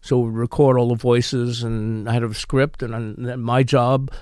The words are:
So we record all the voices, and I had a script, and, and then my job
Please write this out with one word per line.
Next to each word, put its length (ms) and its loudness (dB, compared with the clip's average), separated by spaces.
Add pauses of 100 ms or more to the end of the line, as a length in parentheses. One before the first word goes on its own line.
So 180 0
we 100 0
record 480 2
all 120 2
the 60 2
voices, 680 0
and 440 -4
I 60 -2
had 100 0
a 100 -4
script, 500 -2
and, 120 -8
and 320 -8
then 140 -6
my 220 2
job 480 2 (100)